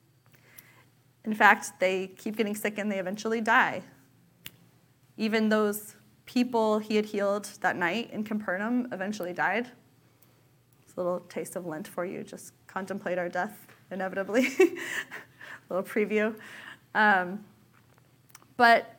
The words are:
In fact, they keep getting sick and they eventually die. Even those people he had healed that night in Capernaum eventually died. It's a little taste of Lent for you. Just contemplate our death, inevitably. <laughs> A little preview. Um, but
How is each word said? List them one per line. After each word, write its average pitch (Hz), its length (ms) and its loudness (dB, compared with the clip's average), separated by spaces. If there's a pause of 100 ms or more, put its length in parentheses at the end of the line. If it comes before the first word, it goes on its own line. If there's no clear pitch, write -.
(1300)
In 220 80 -2
fact, 208 460 6
they 185 280 0
keep 208 280 -10
getting 208 200 0
sick 208 220 -4
and 208 140 -2
they 196 80 -2
eventually 208 420 -4
die. 220 420 2 (1300)
Even 214 320 2
those 214 460 0 (300)
people 226 540 2
he 214 160 -2
had 214 100 2
healed 202 440 -2 (120)
that 180 140 0
night 180 360 -2
in 208 120 -6
Capernaum 214 680 -2
eventually 190 420 -6
died. 185 340 0 (1160)
It's - 120 -20
a 175 60 -6
little 180 200 -2
taste 165 340 -10
of 180 100 -8
Lent 156 220 -8
for - 180 -8
you. - 180 -8
Just - 300 -16 (140)
contemplate 190 500 -6
our 175 120 -4
death, 180 380 -6 (240)
inevitably. 190 640 -2
<laughs> - 60 0
A - 1120 -4
little 185 160 -4
preview. 214 460 0 (580)
Um, 196 520 2 (1120)
but 233 420 6